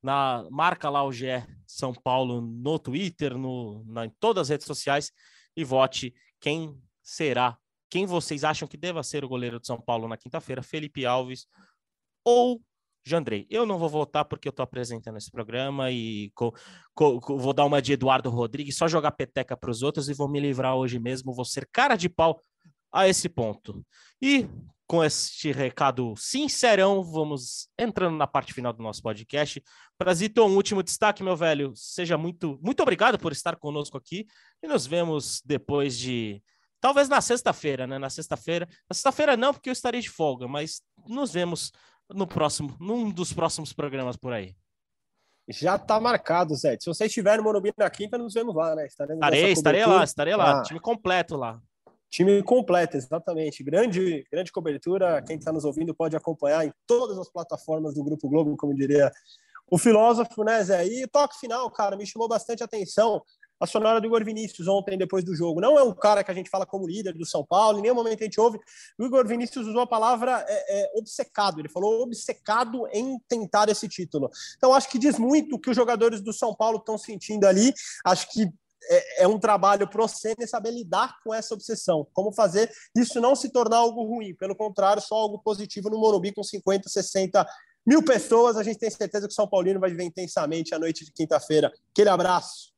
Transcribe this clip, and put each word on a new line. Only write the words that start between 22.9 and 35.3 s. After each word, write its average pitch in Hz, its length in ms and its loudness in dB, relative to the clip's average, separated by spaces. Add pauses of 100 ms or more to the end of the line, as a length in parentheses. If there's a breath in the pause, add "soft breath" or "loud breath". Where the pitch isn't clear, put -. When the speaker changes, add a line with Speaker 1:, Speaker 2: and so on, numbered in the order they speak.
Speaker 1:
a 190 160 4
esse 185 200 0
ponto. 107 540 -6 (380 soft breath)
E 262 260 2 (400)
com 165 160 2
este - 480 -2
recado 127 680 0
sincerão, 202 840 2
vamos 151 680 -6 (100)
entrando 185 380 -2
na 147 100 0
parte - 260 -4
final 123 200 -6
do 113 100 -12
nosso 107 180 -10
podcast. 127 640 -6 (340 soft breath)
Prazito, 196 480 2
um 196 100 4
último 196 280 2
destaque, 202 400 -2
meu 185 140 -2
velho. 147 380 0
Seja 170 440 -4
muito, 165 420 -6
muito 240 220 -2
obrigado 220 360 4
por 156 140 -4
estar 165 240 -6
conosco 147 400 -10
aqui 185 300 -12 (360 soft breath)
e 330 40 -12
nos 220 200 -2
vemos 160 560 -4